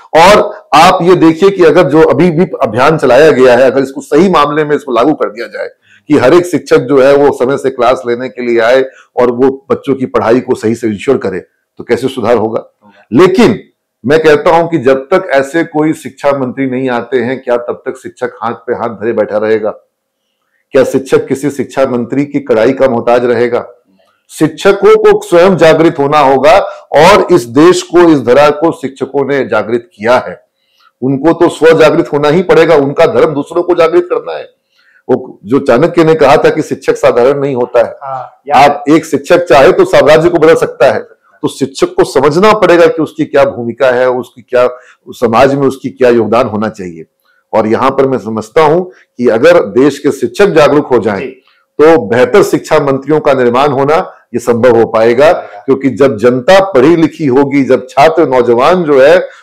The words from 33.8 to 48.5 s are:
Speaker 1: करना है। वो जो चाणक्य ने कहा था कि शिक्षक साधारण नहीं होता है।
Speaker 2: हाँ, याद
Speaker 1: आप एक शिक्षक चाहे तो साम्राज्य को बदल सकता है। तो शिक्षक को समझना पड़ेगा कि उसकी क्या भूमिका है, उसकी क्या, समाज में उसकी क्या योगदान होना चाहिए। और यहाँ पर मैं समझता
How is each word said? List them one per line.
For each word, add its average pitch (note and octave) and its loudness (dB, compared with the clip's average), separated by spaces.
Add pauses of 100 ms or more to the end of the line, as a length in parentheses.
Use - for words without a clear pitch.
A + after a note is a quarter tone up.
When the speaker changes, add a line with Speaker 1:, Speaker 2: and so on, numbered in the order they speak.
Speaker 1:
करना D#3+ -6
है। C3+ -18 (540)
वो - -6
जो A#2 -2
चाणक्य C#3+ 0
ने D#3+ 4
कहा D#3 4
था D#3 0
कि D#3 -4
शिक्षक - -4
साधारण C3 0
नहीं C#3 -4
होता A#2+ 0
है। G2 -16
Speaker 2:
हाँ, C3+ -14
याद C#3+ 4
Speaker 1:
आप - -6
एक D3+ 2
शिक्षक E3+ -2
चाहे D3+ 4
तो F3+ 2
साम्राज्य D#3 2
को F3 0
बदल D#3+ 4
सकता C#3 0
है। G#2 -4 (420)
तो D3 -4
शिक्षक - -4
को F3 -2
समझना D3+ 2
पड़ेगा F3 2
कि D#3+ -2
उसकी D3 -6
क्या C#3 0
भूमिका A#2+ -2
है, B2+ 0
उसकी B2 -8
क्या, B2 0 (400)
समाज B2+ 0
में C#3 -2
उसकी C3 -6
क्या B2 0
योगदान A#2 0
होना G#2+ -6
चाहिए। F2 -14 (480)
और A2 0
यहाँ C3+ 0
पर C3+ 0
मैं C3 -4
समझता A2 -4